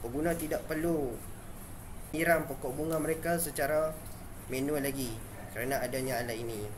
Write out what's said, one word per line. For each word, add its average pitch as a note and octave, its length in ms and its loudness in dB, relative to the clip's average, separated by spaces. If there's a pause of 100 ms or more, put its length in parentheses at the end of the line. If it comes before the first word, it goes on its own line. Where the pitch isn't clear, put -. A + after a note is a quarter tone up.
pengguna D3+ 320 2
tidak D#3 320 0
perlu D#3 480 2 (960)
nyiram D#3+ 400 6
pokok - 240 -2
bunga D#3+ 240 2
mereka D#3+ 400 2
secara D#3 560 2 (560)
manual C3+ 320 2
lagi C3+ 320 0 (400)
kerana B2+ 240 2
adanya B2+ 400 0
alat A#2+ 160 -2
ini. A2+ 320 -4 (100)